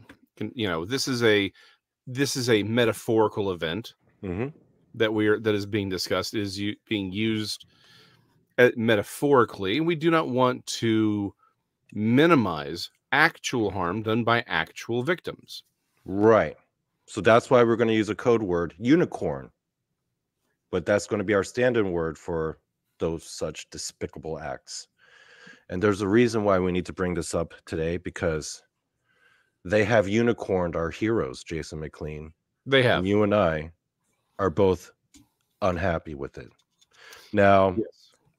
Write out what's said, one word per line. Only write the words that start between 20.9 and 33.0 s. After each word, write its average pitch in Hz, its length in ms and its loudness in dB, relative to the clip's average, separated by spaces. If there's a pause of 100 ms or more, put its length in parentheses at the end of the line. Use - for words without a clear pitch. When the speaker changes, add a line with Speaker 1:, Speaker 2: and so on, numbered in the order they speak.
Speaker 2:
gonna 104 200 -4
be 104 100 0
our 98 80 2
stand-in 117 480 0
word 80 260 -4
for 80 400 -6 (400)
those 82 320 -6
such - 400 -10
despicable 80 720 -12
acts. - 480 -14 (840)
And 92 140 -4
there's 104 180 2
a 101 60 0
reason 113 380 4
why 95 120 4
we 92 140 0
need 90 160 -2
to - 60 -12
bring 90 200 -4
this 85 220 -6
up 85 180 -4 (140)
today, 85 300 -4
because 85 640 -6 (1000)
they 104 200 2
have 104 240 2
unicorned 101 680 -2
our 82 140 -4
heroes, 87 540 -4
Jason 78 360 -10
McLean. 76 540 -12 (320)
Speaker 1:
They 135 160 4
have. 107 180 4
Speaker 2:
And 92 80 -2